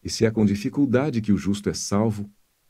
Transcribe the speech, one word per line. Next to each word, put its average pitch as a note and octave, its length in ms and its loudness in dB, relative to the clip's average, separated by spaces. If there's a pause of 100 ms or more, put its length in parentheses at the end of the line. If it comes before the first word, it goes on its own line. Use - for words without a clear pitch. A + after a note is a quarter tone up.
E F2+ 60 -8
se - 160 0
é A2 60 2
com A2 140 2
dificuldade B2 760 0
que G#2+ 100 0
o F#2+ 60 6
justo G2 320 -2
é E2 40 -4
salvo, G#2 560 -2 (400)